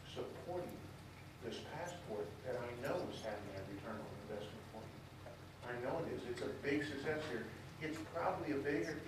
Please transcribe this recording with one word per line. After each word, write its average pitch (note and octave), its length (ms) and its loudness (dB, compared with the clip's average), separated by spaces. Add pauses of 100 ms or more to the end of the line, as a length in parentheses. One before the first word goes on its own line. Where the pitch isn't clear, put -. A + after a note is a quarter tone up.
supporting - 720 -2 (680)
this - 280 -2
passport E3+ 560 -2 (160)
that B2+ 160 2
I A#2+ 80 0 (160)
know E3+ 240 4
is - 160 -4
having G2+ 320 -2
a F#2+ 160 -2
return G#2 240 -2
on - 140 -4 (180)
investment G#2 340 -4 (140)
for A2 80 -6
you. - 80 -8 (720)
I B2 160 0
know C3+ 240 4
it - 80 0
is. - 160 0
It's A#2+ 160 0
a - 160 2
big C#3+ 240 6
success - 480 2
here. - 160 0 (320)
It's D#3 180 2 (140)
probably E3 400 4
a C#3 80 4
bigger D3+ 480 4